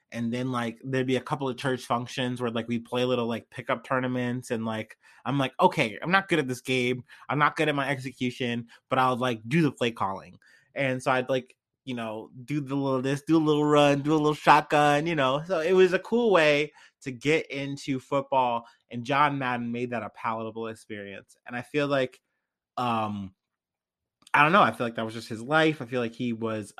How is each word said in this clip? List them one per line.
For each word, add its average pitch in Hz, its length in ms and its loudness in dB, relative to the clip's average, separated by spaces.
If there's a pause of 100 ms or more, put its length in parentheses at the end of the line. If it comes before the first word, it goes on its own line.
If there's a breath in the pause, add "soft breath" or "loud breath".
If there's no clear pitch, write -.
(140 soft breath)
And 117 200 -4
then, 127 180 -4
like, 117 320 -4
there'd 131 240 -2
be 127 80 2
a 123 60 0
couple 139 260 -4
of 123 100 -6
church 131 280 -4
functions 123 560 -4
where, 117 100 -2
like, 113 160 -4
we'd 117 160 -4
play 123 220 -2
little, 120 220 0
like, 113 220 -8
pickup 127 360 -6
tournaments. 127 640 -4
And, 113 140 -4
like, 110 320 -8 (260 soft breath)
I'm 131 140 -2
like, 131 220 -2
"Okay, 151 420 2
I'm 160 100 -4
not 190 160 2
good 170 120 2
at 135 80 -2
this 123 120 -6
game. 127 440 -2 (260 loud breath)
I'm 131 100 -2
not 147 160 2
good 151 140 0
at 143 60 0
my 135 120 -2
execution," 123 800 -6 (220 loud breath)
but 127 100 0
I 127 100 4
would, 123 100 0
like, 123 280 -2
do 160 140 2
the 143 100 4
play 120 200 -2
calling. 95 460 -6 (380 soft breath)
And 131 260 -2
so 139 100 0
I'd, 127 180 0
like, 131 260 -4 (300)
you 131 80 -8
know, 110 360 -10 (140)
do 147 160 -6
the 135 160 -6
little 135 260 0
this, 139 200 -2
do 160 160 4
a - 20 4
little 151 240 2
run, 147 380 6
do 147 120 2
a - 20 6
little 151 180 4
shotgun, 147 760 4
you 170 80 0
know. 139 320 2
So 180 140 -2
it 175 120 2
was 185 200 8
a 185 60 2
cool 226 320 2
way 151 420 4 (300 soft breath)
to 139 80 -8
get 135 380 0
into 139 500 -6
football. 127 680 0 (240 loud breath)
And 120 160 -8
John 143 320 2
Madden 123 340 -4
made 120 200 -4
that 117 120 -4
a 98 60 -10
palatable 113 580 -6
experience. 104 720 -14 (100)
And 120 80 -10
I 123 60 -8
feel 143 260 -2
like, 135 320 -2 (560)
um, 107 580 -4 (1000)
I 143 100 6
don't 156 80 4
know, 202 100 6
I 117 100 4
feel 120 140 -4
like 117 100 -6
that 113 100 -2
was 110 80 -6
just 117 160 -10
his 110 120 -8
life. 156 400 0
I 127 40 -10
feel 123 160 -4
like 117 140 -6
he 120 180 -4
was 110 460 -6